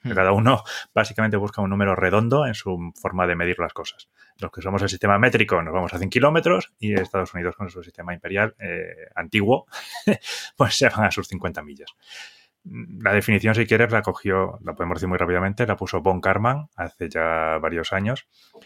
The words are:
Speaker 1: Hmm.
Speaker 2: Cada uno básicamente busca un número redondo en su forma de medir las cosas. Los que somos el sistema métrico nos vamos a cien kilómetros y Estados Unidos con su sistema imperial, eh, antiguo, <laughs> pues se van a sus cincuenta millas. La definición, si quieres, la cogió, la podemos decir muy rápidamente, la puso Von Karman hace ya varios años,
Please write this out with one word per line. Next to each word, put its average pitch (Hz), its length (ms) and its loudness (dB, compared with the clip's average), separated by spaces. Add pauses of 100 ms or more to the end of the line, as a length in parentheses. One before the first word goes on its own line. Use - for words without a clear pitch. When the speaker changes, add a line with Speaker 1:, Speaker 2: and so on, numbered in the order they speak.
Speaker 1:
Hmm. 123 100 -6
Speaker 2:
Cada 95 200 4
uno 110 320 4 (280)
básicamente 107 440 2
busca 104 260 -2
un 95 80 0
número 98 240 2
redondo 110 520 2
en 110 80 -4
su 87 460 -6
forma 90 280 0
de 85 80 0
medir 87 240 -2
las 82 120 -4
cosas. - 340 -14 (320)
Los 90 140 -8
que 85 100 -12
somos 95 200 -2
el 98 60 0
sistema 101 300 2
métrico 107 440 4
nos 80 120 -6
vamos 90 180 -2
a 87 60 -6
cien 92 120 -2
kilómetros 165 680 2
y 104 160 -2
Estados 92 400 -2
Unidos 87 220 -4
con 98 140 -10
su 90 120 -16
sistema 87 320 -12
imperial, 98 440 -2
eh, 85 560 -10
antiguo, 104 520 2 (400)
<laughs> - 500 -2
pues 127 200 2
se 127 120 4
van 110 180 0
a 90 40 2
sus - 180 -6
cincuenta 87 340 -8
millas. 73 280 -18 (760)
La 101 500 -4
definición, 104 400 2
si 110 120 2
quieres, 113 260 4
la 107 100 2
cogió, 95 600 -2
la 87 120 -8
podemos 87 220 -4
decir 92 120 -4
muy 90 80 0
rápidamente, 90 500 0
la 101 100 0
puso 92 260 -4
Von 92 180 2
Karman 120 560 0
hace 85 320 -8
ya 82 540 0
varios 82 320 -2
años, 104 320 -2 (380)